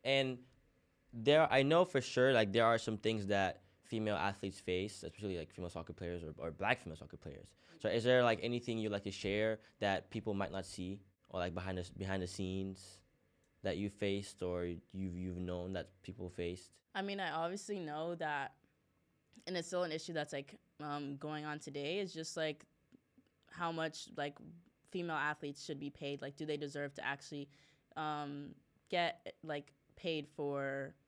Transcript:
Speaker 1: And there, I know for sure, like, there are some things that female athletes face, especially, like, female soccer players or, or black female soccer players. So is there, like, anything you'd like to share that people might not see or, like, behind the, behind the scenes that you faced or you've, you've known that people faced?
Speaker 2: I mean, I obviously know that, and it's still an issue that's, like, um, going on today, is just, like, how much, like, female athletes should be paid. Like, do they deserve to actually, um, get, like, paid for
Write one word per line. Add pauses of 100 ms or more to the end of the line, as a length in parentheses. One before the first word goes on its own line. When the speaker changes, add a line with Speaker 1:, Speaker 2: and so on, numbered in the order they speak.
Speaker 1:
And (720)
there,
I
know
for
sure,
like,
there
are
some
things
that (220)
female
athletes
face,
especially,
like,
female
soccer
players
or,
or
black
female
soccer
players. (260)
So
is
there,
like,
anything
you'd
like
to
share (200)
that
people
might
not
see (300)
or,
like,
behind
the,
behind
the
scenes (600)
that
you
faced
or
you've,
you've
known
that
people
faced? (220)
Speaker 2:
I
mean,
I
obviously
know
that, (920)
and
it's
still
an
issue
that's,
like, (200)
um,
going
on
today,
is
just,
like, (840)
how
much,
like, (540)
female
athletes
should
be
paid.
Like,
do
they
deserve
to
actually, (480)
um, (360)
get,
like, (220)
paid
for (140)